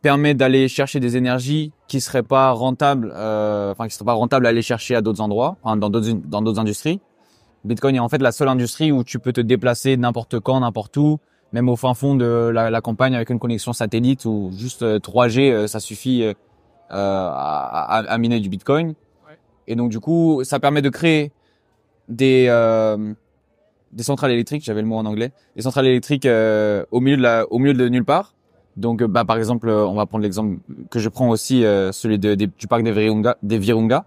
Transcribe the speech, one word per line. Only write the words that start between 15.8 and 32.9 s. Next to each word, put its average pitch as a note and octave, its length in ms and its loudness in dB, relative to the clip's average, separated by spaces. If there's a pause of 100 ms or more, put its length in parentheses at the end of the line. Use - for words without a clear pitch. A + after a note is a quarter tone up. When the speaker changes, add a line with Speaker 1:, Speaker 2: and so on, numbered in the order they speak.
Speaker 1:
suffit, B2 420 -4
euh, G#2+ 120 -2 (580)
euh, - 20 -16
à, D2+ 1040 -4
à, A2 140 -4
à A#2 60 -2
miner A#2 220 0
du G2 100 -4
Bitcoin. C#3+ 380 -2 (380)
Speaker 2:
Ouais. - 120 -20 (280)
Speaker 1:
Et A2+ 80 -6
donc A#2+ 160 0
du A2 100 -6
coup, D#3+ 440 2
ça C3 160 -4
permet D3 220 2
de C#3 80 2
créer D3+ 420 0 (760)
des, B2+ 400 4
euh, A2 640 2 (760)
des A2+ 140 -10
centrales C#3 260 0
électriques, A#2+ 320 -2
j'avais G#2+ 200 -4
le A2 40 -2
mot A2+ 100 -2
en A2 100 -4
anglais, A2 260 -4 (240)
des G#2 60 -10
centrales C3 240 0
électriques, B2+ 400 2
euh, G#2+ 680 2
au A#2+ 80 2
milieu C#3 160 4
de B2+ 60 2
la, A#2 280 4
au A#2 80 0
milieu C#3 160 4
de B2 140 2
nulle B2 160 0
part. D#3+ 300 0 (420)
Donc, A#2 260 -2
euh, A#2 60 2
bah, A2+ 160 2
par A2+ 140 0
exemple, A2+ 300 -2
euh, G#2+ 200 2
on F#2 60 -2
va G#2 120 0
prendre G#2+ 160 -4
l'exemple G#2 360 -2 (320)
que A#2 100 -2
je G#2+ 80 0
prends A#2+ 220 0
aussi, A#2 340 2
euh, G2 260 2
celui G#2+ 300 -2
de, G#2 160 2
des, G2+ 100 0
du - 220 -10
parc A#2 160 2
des A2+ 80 0